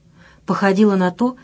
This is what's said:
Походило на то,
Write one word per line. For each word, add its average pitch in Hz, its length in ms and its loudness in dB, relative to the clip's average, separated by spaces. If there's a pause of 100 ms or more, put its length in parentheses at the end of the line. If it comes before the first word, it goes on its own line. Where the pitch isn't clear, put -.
(440)
Походило 196 520 0
на 180 140 0
то, 247 320 -6